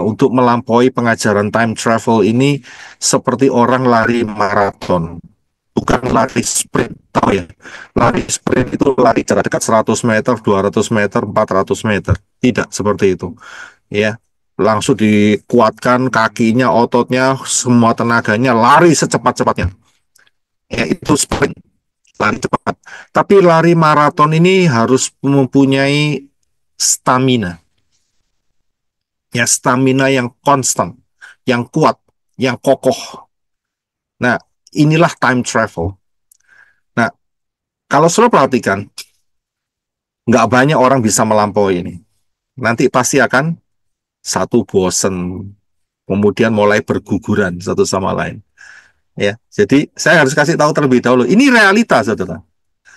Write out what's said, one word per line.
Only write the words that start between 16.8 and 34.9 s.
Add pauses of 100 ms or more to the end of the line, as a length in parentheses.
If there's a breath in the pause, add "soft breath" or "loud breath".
semua
tenaganya,
lari
secepat-cepatnya. (960 soft breath)
Ya,
itu
sprint, (640)
lari
cepat. (320 loud breath)
Tapi
lari
maraton
ini
harus (160)
mempunyai (560)
stamina. (1700)
Ya,
stamina
yang (160)
konstan, (480 loud breath)
yang
kuat, (400)
yang
kokoh. (960)
Nah, (320)
inilah